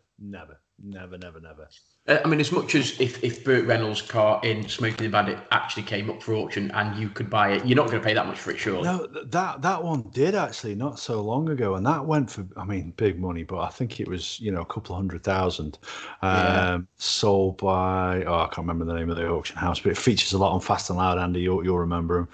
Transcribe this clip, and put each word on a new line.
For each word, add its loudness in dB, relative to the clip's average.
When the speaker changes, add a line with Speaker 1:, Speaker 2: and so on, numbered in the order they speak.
Speaker 1:
never, -16
never, -14
never, -16
never. -20
Speaker 2:
Uh, 6
I 2
mean, 4
as 0
much 0
as 2
if, 0
if -4
Burt 4
Reynolds' 2
car 4
in -2
Smokey -2
and -
the 0
Bandit 2
actually 0
came -4
up -10
for -2
auction -2
and -2
you -2
could -6
buy 4
it, 2
you're 6
not 6
gonna 0
pay 2
that 2
much -6
for -6
it, -6
surely. -2
Speaker 1:
No, 0
th-, -12
that, -2
that 0
one 0
did 2
actually -2
not -4
so -2
long 0
ago, 0
and 0
that 2
went 2
for, -10
I -8
mean, -4
big 2
money, -4
but -6
I -4
think -6
it -6
was, -6
you -4
know, 0
a -6
couple -8
of -4
hundred -4
thousand, 0
Speaker 2:
Yeah. 4
Speaker 1:
um, -4
sold 2
by, 2
oh, 0
I 2
can't -6
remember -2
the -2
name -2
of -2
the -2
auction -2
house, 0
but 2
it -2
features 2
a 2
lot 4
on 2
Fast 0
and -2
Loud, 2
Andy, 0
you'll, 2
you'll 2
remember 0
'em. -2